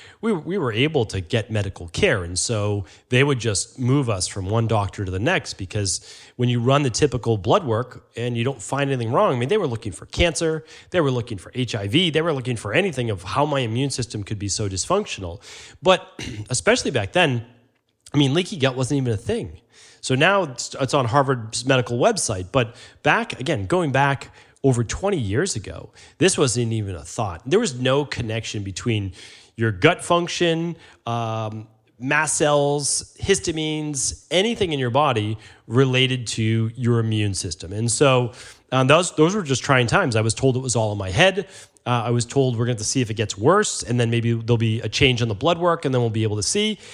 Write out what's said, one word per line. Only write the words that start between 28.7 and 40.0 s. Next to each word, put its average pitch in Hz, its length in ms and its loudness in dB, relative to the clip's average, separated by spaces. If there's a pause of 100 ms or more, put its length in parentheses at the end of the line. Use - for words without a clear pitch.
your 113 160 0
gut 151 320 4
function, 170 720 0 (300)
um, 113 600 -6 (300)
mast 147 380 0
cells, 147 840 0
histamines, 156 1080 -2
anything 196 420 0
in 139 60 -2
your 127 100 0
body 113 480 2 (300)
related 127 600 2
to 113 480 0
your 120 240 2
immune 107 340 0
system. 87 380 -8
And 113 180 -2
so, 127 440 4 (400)
um, 131 140 4
those, 165 280 4
those 165 180 4
were 214 100 -2
just 135 200 -2
trying 127 240 4
times. 139 300 2